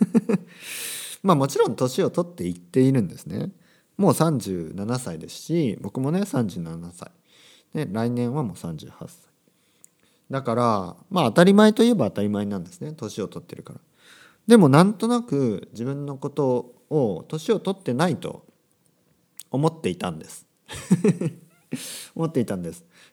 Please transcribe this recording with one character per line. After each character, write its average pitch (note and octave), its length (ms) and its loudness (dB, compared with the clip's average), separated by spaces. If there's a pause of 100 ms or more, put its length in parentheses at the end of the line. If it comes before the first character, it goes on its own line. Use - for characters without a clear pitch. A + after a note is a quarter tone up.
(380)
<laughs> - 840 -14
ま F#3+ 120 4
あ、 - 20 4
も C3+ 100 2
ち C3+ 120 -2
ろ A4+ 100 2
ん A#2 80 -4
年 C3 260 0
を D#3+ 80 0
取 F3 180 -2
っ - 60 -20
て F2 140 -6
い - 20 -2
っ F2 40 -4
て - 260 -2
い C3 100 6
る C3+ 100 2
ん G2 60 0
で C#2 100 -10
す - 100 -18
ね。 - 260 -8 (440)
も G3 140 4
う B2 40 4
三 D#3 260 0
十 F2+ 340 -6
七 G#2 240 -4
歳 E2+ 220 -10
で - 80 -14
す - 80 -16
し、 D#3 440 -2
僕 G2 200 -8
も C3+ 100 -2
ね、 F#3+ 140 -2
三 B2 240 -4
十 F2 120 -10
七 E2+ 320 -12
歳。 - 200 -18 (600)
ね、 D#3 160 -6
来 A2+ 220 -2
年 A#2+ 240 -2
は D3+ 80 -2
も A#2+ 120 -6
う - 20 -18
三 E2 200 -10
十 - 120 -16
八 - 180 -16
歳。 - 100 -20 (1120)
だ C3+ 120 -4
か A#2+ 140 -2
ら、 G#2+ 400 2 (140)
ま F3+ 120 2
あ、 - 40 4
当 A2 60 2
た F3 120 8
り G3 100 8
前 G#3+ 180 8
と G#3+ 120 4
い A#3 40 6
え A#3+ 60 4
ば D3 120 2
当 F#2 100 -4
た G2+ 60 0
り G#2 60 2
前 G#2 180 -2
な G2+ 120 -4
ん F2 60 -8
で F2 80 -16
す - 80 -18
ね。 D3+ 120 -10
年 A2 300 -8
を F2+ 60 -6
取 - 120 -14
っ - 60 -16
て - 80 -18
る - 80 -14
か - 120 -18
ら。 - 60 -20 (680)
で A#3 80 10
も、 F3+ 120 10
な C#3+ 140 10
ん D#3+ 120 4
と - 120 -4
な A#3 160 0
く C3+ 500 -2
自 G#2+ 120 -10
分 C#3 220 -6
の C#3+ 100 -8
こ C#3 140 -8
と B2+ 440 -2 (160)
を A2+ 380 0
年 D#3 240 -2
を G3+ 80 0
取 F#3+ 180 -4
っ - 20 -20
て B2+ 140 -4
な D#3 140 2
い C#3 80 -2
と - 280 -12 (1080)
思 C#3+ 180 0
っ D#3+ 120 -6
て G#2 100 -2
い E2+ 60 -4
た F2+ 140 -6
ん D#2+ 80 -8
で E2+ 100 -16
す。 - 180 -20 (800)
<laughs> - 880 -12
思 E3 120 -2
っ D#3+ 60 -6
て C3+ 80 0
い A2 60 0
た G#2 100 -4
ん F2+ 60 -6
で E2 100 -8
す。 - 120 -20 (280)